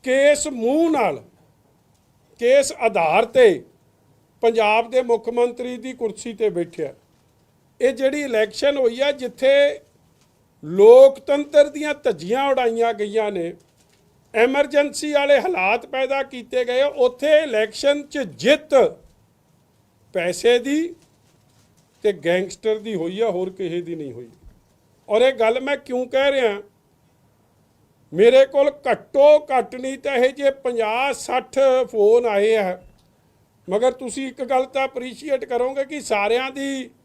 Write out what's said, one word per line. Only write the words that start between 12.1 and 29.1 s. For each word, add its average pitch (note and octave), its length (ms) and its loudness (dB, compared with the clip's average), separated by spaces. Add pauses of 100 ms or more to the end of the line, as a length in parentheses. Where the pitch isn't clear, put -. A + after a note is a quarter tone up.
ਉਡਾਈਆਂ A#3 440 -2
ਗਈਆਂ G#3 380 -4
ਨੇ, E3+ 200 -8 (840)
ਐਮਰਜੈਂਸੀ C#4+ 800 0
ਵਾਲੇ C#4+ 280 4
ਹਾਲਾਤ A3+ 460 -2
ਪੈਦਾ C4+ 360 -4
ਕੀਤੇ B3+ 420 -6
ਗਏ, B3 180 0
ਉੱਥੇ C#4+ 560 2
ਇਲੈਕਸ਼ਨ C#4 640 -2
'ਚ D4 160 -10
ਜਿੱਤ G#3 560 0 (1400)
ਪੈਸੇ F3+ 460 0
ਦੀ D#4 340 -4 (1120)
ਤੇ G#3 80 0 (120)
ਗੈਂਗਸਟਰ F#3 540 -2
ਦੀ G#3+ 160 -10
ਹੋਈ F3+ 260 -6
ਆ, A3+ 100 0
ਹੋਰ F#3 220 -4
ਕਿਸੇ F3 280 -8
ਦੀ E3+ 140 -12
ਨਹੀਂ D3 180 -12
ਹੋਈ। A#2 160 -18 (800)
ਔਰ A3+ 140 2
ਇਹ C4+ 120 2
ਗੱਲ A3+ 260 0
ਮੈਂ C#4 160 -6
ਕਿਉਂ B3+ 300 -6
ਕਹਿ C4+ 260 0
ਰਿਹਾ, A3+ 280 -2 (1500)
ਮੇਰੇ A#3 340 4
ਕੋਲ C#4 240 0 (120)
ਘੱਟੋ C4+ 420 -2 (240)